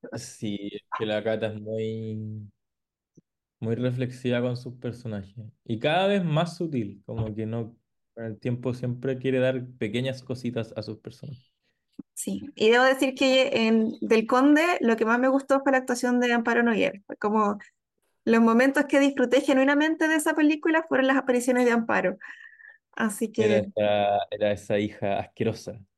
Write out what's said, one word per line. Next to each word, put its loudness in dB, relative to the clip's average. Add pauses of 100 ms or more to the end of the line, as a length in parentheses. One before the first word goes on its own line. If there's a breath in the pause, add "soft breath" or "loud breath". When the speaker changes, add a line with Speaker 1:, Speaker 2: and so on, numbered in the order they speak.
(140)
Speaker 1:
Sí, -8
es -14 (160)
que -4
la -2
Cata -2
es -8
muy, -8 (1080)
muy -4
reflexiva -2
con -2
sus -14
personajes. -10 (280)
Y -6
cada 2
vez 2
más 0
sutil, -6
como -6
que -6
no, -8 (380)
con -12
el -10
tiempo -4
siempre -6
quiere 0
dar 0 (140)
pequeñas -4
cositas -8
a -8
sus -10
personajes. -18 (640)
Speaker 2:
Sí, -10
y 4
debo 6
decir 2
que 2
en 2
Del 2
Conde 4 (180)
lo 2
que 0
más 2
me 2
gustó 2
fue 2
la 4
actuación 0
de 2
Amparo 2
Noguera. 0
Fue -12
como 0 (680)
los 4
momentos 4
que 4
disfruté 2
genuinamente 2
de 2
esa 0
película 2
fueron 0
las 2
apariciones 2
de 4
Amparo. 0 (760 loud breath)
Así -4
Speaker 1:
Era 4
Speaker 2:
que -6
Speaker 1:
esa, 2 (120)
era 0
esa -2
hija -2
asquerosa. -6 (200)